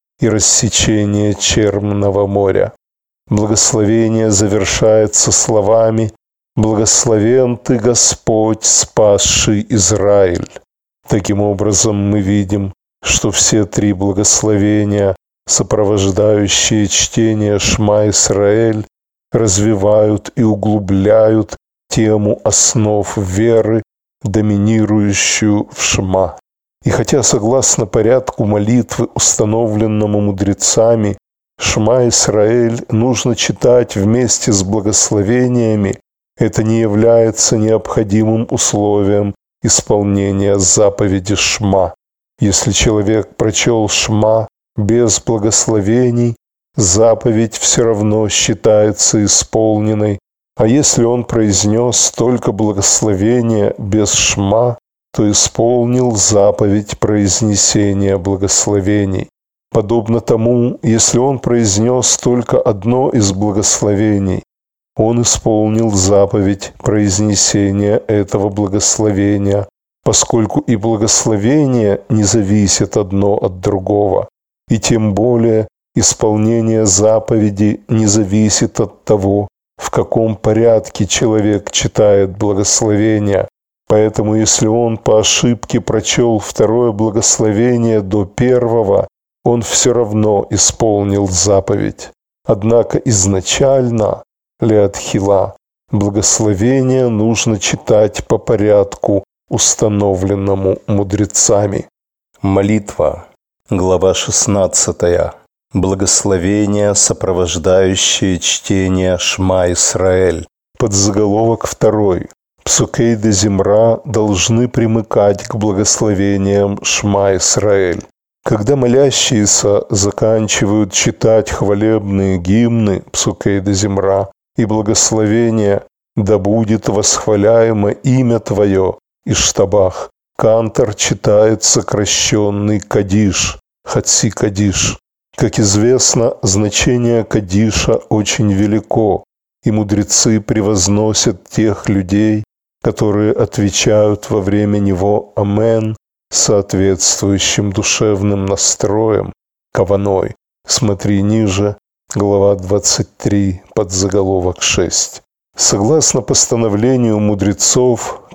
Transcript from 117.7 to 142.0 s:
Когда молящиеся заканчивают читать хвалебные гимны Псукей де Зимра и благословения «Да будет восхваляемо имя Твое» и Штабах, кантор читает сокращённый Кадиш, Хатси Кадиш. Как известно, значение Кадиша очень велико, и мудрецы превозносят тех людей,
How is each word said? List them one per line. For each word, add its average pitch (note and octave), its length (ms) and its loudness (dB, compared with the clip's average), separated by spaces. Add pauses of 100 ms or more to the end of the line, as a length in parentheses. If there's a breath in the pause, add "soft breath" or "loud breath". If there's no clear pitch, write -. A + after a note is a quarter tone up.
Когда A2+ 340 0
молящиеся A#2+ 1120 2
заканчивают G#2+ 1040 0
читать A2 580 0
хвалебные G2+ 880 0
гимны G#2+ 640 0 (100)
Псукей - 480 -2
де G2 140 -2
Зимра G2 560 0 (260)
и A#2+ 80 0
благословения G#2+ 1200 0 (340)
«Да G#2 220 2
будет G#2 500 0
восхваляемо G#2+ 1000 2
имя B2 480 0
Твое» G2 580 0 (300)
и - 80 -2
Штабах, F#2+ 760 0 (260)
кантор A2 580 0
читает G#2+ 680 0
сокращённый G#2 1160 -2
Кадиш, G2+ 800 -2 (260)
Хатси - 460 -2
Кадиш. G2+ 680 -2 (380)
Как A2 220 -2
известно, A2+ 840 2
значение A2+ 800 0
Кадиша G#2+ 720 0 (120)
очень G#2 440 0
велико, G#2 720 0 (400)
и A#2+ 60 0
мудрецы G#2+ 680 0
превозносят G#2 1080 -2
тех G#2+ 400 -2
людей, G#2 560 0 (380)